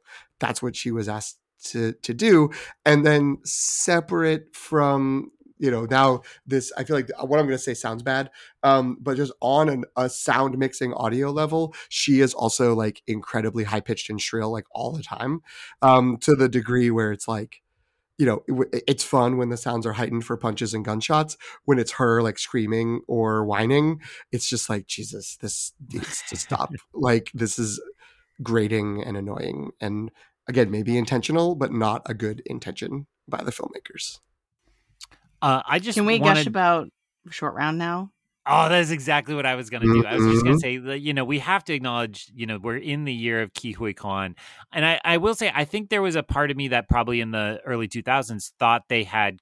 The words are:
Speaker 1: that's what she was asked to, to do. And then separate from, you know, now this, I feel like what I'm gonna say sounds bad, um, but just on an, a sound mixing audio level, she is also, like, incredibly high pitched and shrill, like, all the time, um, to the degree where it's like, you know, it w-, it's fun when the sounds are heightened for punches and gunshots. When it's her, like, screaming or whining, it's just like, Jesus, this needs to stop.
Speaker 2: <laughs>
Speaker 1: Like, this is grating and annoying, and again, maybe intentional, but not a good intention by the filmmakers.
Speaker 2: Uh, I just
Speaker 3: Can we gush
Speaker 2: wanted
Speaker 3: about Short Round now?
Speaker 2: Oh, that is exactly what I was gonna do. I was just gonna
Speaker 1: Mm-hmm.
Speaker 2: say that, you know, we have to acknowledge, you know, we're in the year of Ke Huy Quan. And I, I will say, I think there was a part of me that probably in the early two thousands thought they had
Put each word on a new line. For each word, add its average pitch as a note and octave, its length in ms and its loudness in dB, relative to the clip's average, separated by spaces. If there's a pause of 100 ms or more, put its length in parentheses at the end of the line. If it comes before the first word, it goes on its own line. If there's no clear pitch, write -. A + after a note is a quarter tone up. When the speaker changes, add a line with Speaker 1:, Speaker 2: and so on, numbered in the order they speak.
(400)
Speaker 1:
that's A#2 220 -4
what A#2+ 160 -4
she A#2+ 140 -6
was A2 180 -4
asked G#2+ 300 -10 (260)
to, A2+ 280 -2
to - 200 -6
do. D#3 380 6 (340)
And D3 200 6
then C#3+ 380 4
separate E3 1120 0
from, C#3 760 2 (260)
you C#3 140 0
know, A#2 140 0
now C3 360 4 (260)
this, C3 300 -2
I B2+ 80 -4
feel D3+ 100 0
like B2+ 140 0 (120)
what C#3+ 160 2
I'm D3 100 4
gonna C3 100 0
say B2+ 160 -4
sounds A2+ 300 -6
bad, C3+ 280 -2 (320)
um, C3+ 380 4
but C3 160 -2
just C#3+ 240 -2
on C#3+ 260 4
an, C3+ 160 0 (140)
a B2+ 120 2
sound C3 480 0
mixing C3 360 -2
audio B2 380 -2
level, D#3 420 -2 (160)
she C3+ 320 4
is C3 120 4
also, A#2 400 2
like, A2 340 -4
incredibly A2 580 -4
high G#2 160 -2
pitched - 280 -6
and G#2+ 120 -6
shrill, A2 300 -4
like, A2 200 -6
all A#2 220 -6
the D3+ 100 -8
time, C#3+ 380 -6 (400)
um, B2+ 380 8
to D3+ 160 6
the C3 120 6
degree B2 440 2
where A2 200 2
it's - 160 -8
like, A2 340 -6 (580)
you D3 60 4
know, A2 220 2
it - 40 0
w-, C3 180 2 (180)
it's - 160 0
fun B2+ 340 2
when B2 120 0
the A#2+ 80 -4
sounds A#2 280 -4
are A2 80 -2
heightened A#2 320 -2
for A#2 120 -6
punches G#2+ 360 -4
and G#2+ 120 -4
gunshots. D3+ 520 0 (280)
When C3+ 140 4
it's A2+ 140 -2
her, A#2 280 4
like, A2 160 0
screaming A#2 680 -2
or A2 380 0
whining, C#3 560 2 (300)
it's - 180 -4
just - 200 -4
like, G#2 180 -4
Jesus, G#2+ 500 -12
this - 360 -8 (180)
needs - 380 -10
to - 80 -10
stop. - 340 -6 (120)
Speaker 2:
<laughs> - 100 -20
Speaker 1:
Like, A#2+ 400 0
this A2+ 240 -4
is G#2+ 240 -4 (640)
grating G#2+ 600 0
and G2+ 140 -6
annoying, F#2+ 540 -8 (100)
and G#2+ 300 -6 (360)
again, A#2+ 240 2
maybe A2 260 0
intentional, D3+ 580 0
but C#3 180 -2
not A2 360 0
a A#2 40 -6
good G#2+ 320 -6
intention - 640 -10 (200)
by - 160 -6
the - 80 -6
filmmakers. - 680 -12 (1200)
Speaker 2:
Uh, C3 240 2
I E3 140 0
just G#3+ 180 -4
Speaker 3:
Can G#3 80 2
we A3+ 140 2
gush - 80 2
Speaker 2:
wanted D3+ 200 4
Speaker 3:
about F3 420 2 (400)
Short - 240 -6
Round D#3 240 -2
now? F3 340 -4 (400)
Speaker 2:
Oh, D#3+ 160 4
that F3 120 4
is D#3+ 100 2
exactly D3 460 -2
what C#3 100 -2
I C3 100 2
was B2 140 -8
gonna A#2 160 -2
do. A2+ 220 6
I A#2 80 -4
was A2 100 4
just A2+ 180 4
gonna C3 120 6
Speaker 1:
Mm-hmm. D#3+ 40 4
Speaker 2:
say B2+ 180 -4
that, C3+ 220 -8
you D3 140 -2
know, C3+ 100 -2
we C#3 160 -2
have F3+ 260 0
to D#3+ 80 -4
acknowledge, A#2+ 600 -4
you A#2 140 -8
know, G#2+ 100 -4
we're A2+ 200 -6
in D3 280 -4
the C3+ 80 -4
year A#2 300 -2
of G2 100 -8
Ke A2 240 -8
Huy G#2+ 160 -4
Quan. G2 420 -4 (360)
And D#3 140 -2
I, E3 200 2
I E3+ 120 2
will G#3+ 180 0
say, G3 180 -2
I D3 120 0
think G#3 240 -6
there G#3 120 0
was F3+ 140 0
a D3+ 80 -2
part C#3+ 260 0
of C#3 80 -4
me C#3 120 -4
that A#2+ 200 0
probably A#2+ 320 2
in A2+ 100 -6
the G#2+ 320 -2
early A#2 240 -4
two A2+ 140 -8
thousands A#2+ 560 -2
thought A#2 320 2
they A2+ 140 2
had G2+ 380 0